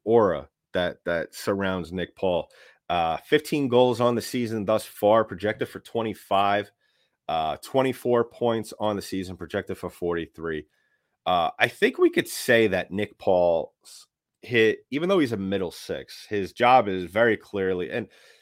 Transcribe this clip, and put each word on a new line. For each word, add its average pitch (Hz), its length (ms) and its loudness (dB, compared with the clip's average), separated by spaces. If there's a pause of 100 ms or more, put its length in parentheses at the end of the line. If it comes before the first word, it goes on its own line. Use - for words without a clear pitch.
aura 101 440 4 (240)
that, 90 320 -2
that 85 300 -4
surrounds 95 580 -4
Nick 90 240 -6
Paul. 87 320 -2 (400)
Uh, 82 300 0
fifteen 147 500 0
goals 123 320 4
on 120 140 2
the 110 80 -2
season 113 420 -6
thus 107 220 0
far, 107 360 4
projected 104 460 -6
for - 120 -14
twenty-five. 101 920 -2 (580)
Uh, 78 280 -2
twenty-four 127 640 0
points 113 560 -4
on 104 160 -2
the 95 80 -6
season, 92 340 -8
projected 90 400 -8
for 90 140 -10
forty-three. 82 720 -6 (640)
Uh, 87 320 0
I 113 80 4
think 214 320 -2
we 359 100 4
could - 200 -2
say 113 400 2
that 90 240 -2
Nick 101 260 -6
Paul's - 880 0 (360)
hit, 110 500 2
even 156 160 -2
though 196 100 2
he's 131 140 0
a 110 40 -4
middle 95 360 -4
six, - 560 -12
his 101 240 -4
job 120 340 4
is 92 240 -4
very 107 260 2
clearly, 92 540 -4
and 107 160 -6 (360)